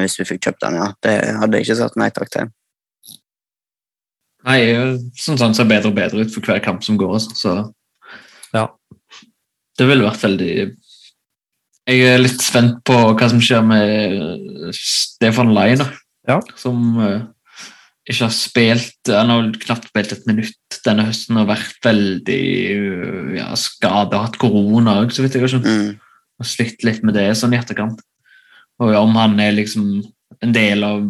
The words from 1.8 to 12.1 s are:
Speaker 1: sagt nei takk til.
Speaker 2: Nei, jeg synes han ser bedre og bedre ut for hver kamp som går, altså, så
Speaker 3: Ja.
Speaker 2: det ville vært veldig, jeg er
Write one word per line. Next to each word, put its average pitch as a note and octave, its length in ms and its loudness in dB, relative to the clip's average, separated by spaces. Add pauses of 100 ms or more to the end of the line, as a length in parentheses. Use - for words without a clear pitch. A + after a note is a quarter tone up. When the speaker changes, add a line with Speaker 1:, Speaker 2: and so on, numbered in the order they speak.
Speaker 1:
sagt A2+ 180 -4
nei G#2+ 160 0
takk - 160 -8
til. - 160 -4 (2000)
Speaker 2:
Nei, C3 160 2
jeg A#2+ 360 0 (200)
synes C#3 240 -2
han A2 140 2
ser A#2 120 4
bedre G#2+ 220 2
og G2 60 -2
bedre G#2 260 -2
ut A2 100 -4
for - 140 -8
hver G#2 180 0
kamp F2+ 220 -6
som G#2+ 140 0
går, F#2+ 160 0
altså, G#2+ 180 -6
så F#2+ 200 -2 (1000)
Speaker 3:
Ja. A2 140 -2 (1080)
Speaker 2:
det C3 100 4
ville C3 180 4
vært A2 160 -4
veldig, F#2 300 -2 (1400)
jeg B2+ 180 4
er B2+ 120 6